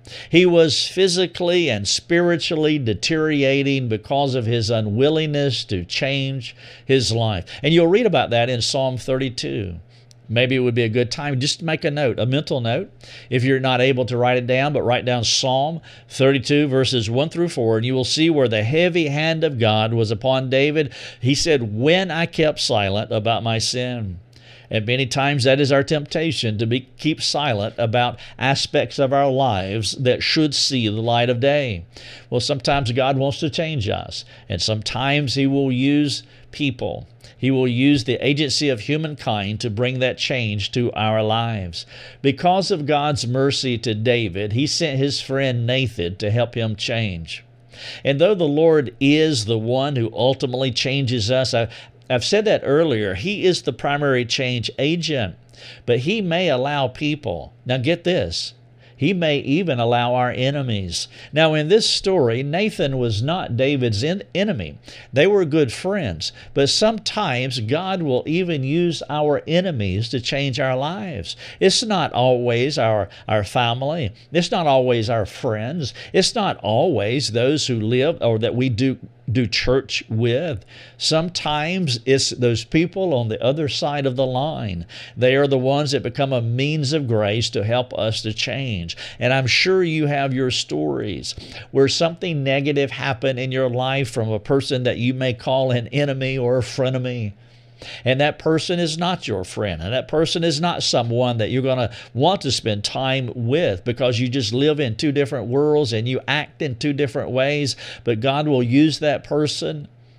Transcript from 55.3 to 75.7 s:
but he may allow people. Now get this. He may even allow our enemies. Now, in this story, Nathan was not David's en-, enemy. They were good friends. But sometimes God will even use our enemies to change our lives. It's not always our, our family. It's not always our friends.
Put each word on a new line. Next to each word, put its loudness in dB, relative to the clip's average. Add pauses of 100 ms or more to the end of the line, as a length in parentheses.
but 2
he 0
may 0
allow 0
people. -4 (140)
Now 0
get 0
this. -2 (440)
He 2
may 0
even 0
allow 2
our 0
enemies. -4 (240)
Now, 4
in 0
this 6
story, 2
Nathan -2
was 0
not -2
David's 0
en-, -2 (120)
enemy. -2 (340)
They 6
were 4
good 2
friends. -4 (220)
But 2
sometimes 0
God -2
will 0
even -2
use 0
our 0
enemies 0
to -2
change -2
our 0
lives. -6 (240)
It's 4
not 0
always 2
our, 2 (180)
our 2
family. -2 (200)
It's 0
not 0
always 4
our 0
friends. -4 (220)